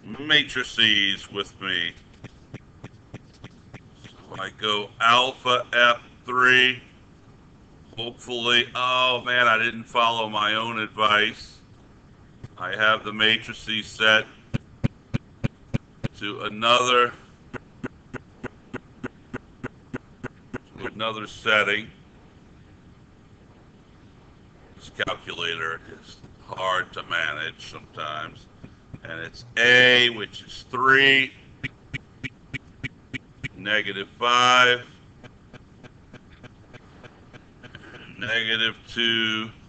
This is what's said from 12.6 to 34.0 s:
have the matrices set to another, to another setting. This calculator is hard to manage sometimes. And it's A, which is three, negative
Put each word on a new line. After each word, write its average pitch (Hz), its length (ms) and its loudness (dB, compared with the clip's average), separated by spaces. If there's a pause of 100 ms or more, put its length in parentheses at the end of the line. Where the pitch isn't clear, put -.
have 107 300 2
the 104 80 -8
matrices 110 760 -2
set 110 400 2 (1900)
to 101 240 -8
another, 120 680 2 (3750)
to - 80 -12
another 107 400 -6
setting. 107 640 0 (2750)
This - 140 -20 (160)
calculator 85 760 -8 (200)
is - 160 -20 (300)
hard 92 460 -4
to 90 120 -12
manage 80 680 -6
sometimes. 78 760 -14 (580)
And 80 160 -12
it's 85 240 -16 (120)
A, 123 540 6
which 107 320 -12
is - 280 -18
three, 135 640 4 (2250)
negative 98 520 -4 (100)